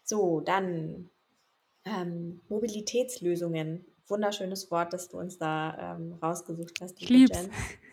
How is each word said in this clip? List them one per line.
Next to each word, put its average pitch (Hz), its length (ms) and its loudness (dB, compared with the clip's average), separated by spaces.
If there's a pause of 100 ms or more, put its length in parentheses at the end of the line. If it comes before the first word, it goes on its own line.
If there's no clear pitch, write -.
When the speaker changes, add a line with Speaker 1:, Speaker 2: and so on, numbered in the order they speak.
Speaker 1:
So, 180 380 2
dann, 175 720 -2 (720)
ähm, 175 640 -6
Mobilitätslösungen. 180 1400 -2 (240)
Wunderschönes 202 640 -2
Wort, 170 200 0
das 180 160 -8
du 180 100 -14
uns 180 200 -10
da, 160 580 -4
ähm, 165 240 -10
rausgesucht 170 600 -6
hast, 185 200 -14
Speaker 2:
Ich - 80 -8
Speaker 1:
liebe 254 240 12
Speaker 2:
lieb's. 175 80 -4
Speaker 1:
Jen. 190 100 -6 (420)